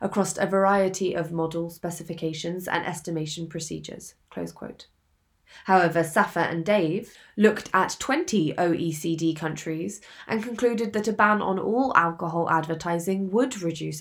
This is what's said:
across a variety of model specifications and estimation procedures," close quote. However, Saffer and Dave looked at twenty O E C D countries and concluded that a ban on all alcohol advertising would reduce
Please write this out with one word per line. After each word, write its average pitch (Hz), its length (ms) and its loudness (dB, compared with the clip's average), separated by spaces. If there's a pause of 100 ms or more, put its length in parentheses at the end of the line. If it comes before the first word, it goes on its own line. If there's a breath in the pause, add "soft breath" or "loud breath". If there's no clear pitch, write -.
across 196 360 0
a 190 100 0
variety 190 680 2
of 170 160 -4
model 165 400 -2
specifications 165 960 -6
and - 180 -2
estimation 165 640 -6
procedures," 160 680 -10 (120)
close - 220 -8
quote. - 380 -16 (760 loud breath)
However, 170 380 6
Saffer 185 380 2 (100)
and 165 140 -4
Dave 202 480 2 (240 loud breath)
looked 214 380 4
at 185 240 2
twenty 262 580 0
O 175 160 4
E 165 180 0
C 165 240 -2
D 160 200 0
countries 160 680 -6 (260 loud breath)
and 220 160 -2
concluded 233 520 0
that 208 120 -2
a 220 60 0
ban 208 300 4
on 190 160 0
all 254 360 0
alcohol 170 540 2
advertising 170 840 -2
would 240 300 0
reduce 156 400 -6